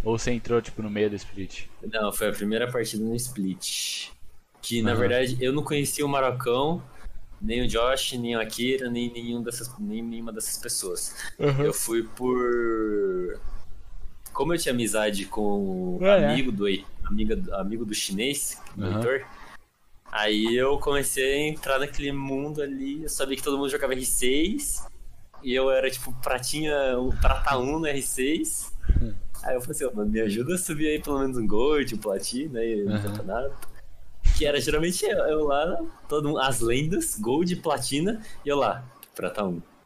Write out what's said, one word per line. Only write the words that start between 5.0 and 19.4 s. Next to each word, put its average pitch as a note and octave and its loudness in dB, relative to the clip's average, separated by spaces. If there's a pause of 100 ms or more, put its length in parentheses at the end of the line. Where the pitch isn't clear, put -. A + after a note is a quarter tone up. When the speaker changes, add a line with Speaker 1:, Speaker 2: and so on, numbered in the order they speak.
Speaker 2:
eu B2+ 0
não D3 0
conhecia C#3+ -2
o C#3+ 0
Marocão, C3 0 (580)
nem A2+ 0
o A#2+ 2
Josh, B2 2
nem A#2+ -2
o A2+ 0
Akira, B2 -2
nem A#2+ -2
nenhum A#2+ -6
dessas, A#2 -8
nem G#2+ -6
nenhuma A#2 -8
dessas - -6
pessoas. - -6 (260)
Speaker 1:
Aham. C#3+ 2
Speaker 2:
Eu - 2
fui A2+ 0
por, A2 0 (920)
como E3 0
eu E3+ 0
tinha D3 0
amizade G#2+ 0
com - -2
o F#2+ 0
Speaker 1:
É, F3+ 4 (280)
é. - 2
Speaker 2:
amigo B2+ 2
do G2+ 0
Hei-, F#2+ -2 (180)
amiga, G#2+ 4 (200)
amigo A2 -4
do G#2 -6
chinês, - -2 (160)
do G2+ -4
Speaker 1:
Aham. - -2
Speaker 2:
Heitor, A#2+ -2 (920)